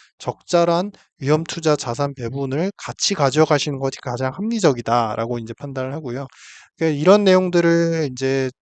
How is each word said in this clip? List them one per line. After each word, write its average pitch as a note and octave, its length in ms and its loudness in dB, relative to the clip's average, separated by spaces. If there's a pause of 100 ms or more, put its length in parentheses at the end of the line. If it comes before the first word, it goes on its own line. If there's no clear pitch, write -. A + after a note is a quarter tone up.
(180)
적절한 E3+ 760 0 (260)
위험 D3+ 240 2
투자 D#3+ 320 0
자산 C#3 400 -4
배분을 C3+ 600 -4
같이 - 380 -4
가져가시는 D3 640 2
것이 C3+ 200 -4
가장 C3 320 -4
합리적이다라고 A#2+ 1080 0
이제 A2+ 140 -10
판단을 C3+ 380 -8
하고요. C3+ 360 -10 (500)
그러니까 D3+ 220 0
이런 G3+ 240 6
내용들을 E3+ 880 2
이제 C3 360 -2 (140)